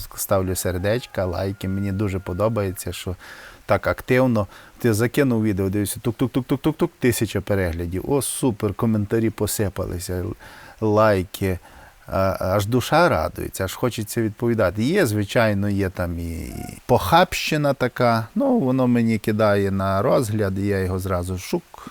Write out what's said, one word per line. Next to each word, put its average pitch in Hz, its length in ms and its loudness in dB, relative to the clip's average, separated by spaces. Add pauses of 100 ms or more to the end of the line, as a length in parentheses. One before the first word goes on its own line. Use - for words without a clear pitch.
(160)
ставлю 92 400 0
сердечка, 98 680 -2
лайки. 95 420 -4
Мені 98 240 -2
дуже 95 280 -2
подобається, 95 720 -2
що - 220 -6 (500)
так 101 220 2
активно. 120 600 2 (320)
Ти 120 140 4
закинув 120 500 2
відео, 98 260 0
дивишся, 101 300 -2
тук-тук-тук-тук-тук, 139 920 -2 (100)
тисяча 117 420 0
переглядів. 90 720 -2
О, 139 100 2
супер, 107 520 -2
коментарі 113 560 0
посипалися, 98 840 -4
л-, 90 220 -4 (460)
лайки. 104 800 2 (480)
А, 95 320 0
аж 101 260 0
душа 147 440 2
радується, 85 540 -4
аж 95 100 -6
хочеться 117 480 -4
відповідати. 110 600 0
Є, 170 220 2
звичайно, 104 640 0
є 98 200 0
там 87 300 -6
і, 85 120 -6
і - 540 -10
похабщина 147 880 2
така. 117 600 0
Ну, 254 240 2
воно 131 280 2
мені 117 300 4
кидає 104 540 2
на 98 300 0
розгляд, 104 580 0
і 98 60 -2
я 101 140 0
його 92 200 -2
зразу 92 380 -2
шук - 540 -8